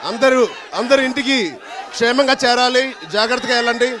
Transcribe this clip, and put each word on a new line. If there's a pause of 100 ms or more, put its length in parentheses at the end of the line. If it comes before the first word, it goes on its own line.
అందరూ, (380)
అందరూ
ఇంటికి (560)
క్షేమంగా
చేరాలి, (320)
జాగ్రత్తగా
వెళ్ళండి. (100)